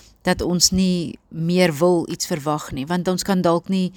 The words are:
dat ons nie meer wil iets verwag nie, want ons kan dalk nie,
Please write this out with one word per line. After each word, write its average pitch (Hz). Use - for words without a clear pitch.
dat 180
ons 175
nie 180
meer 170
wil 170
iets -
verwag 151
nie, 139
want 180
ons 180
kan 190
dalk 170
nie, 185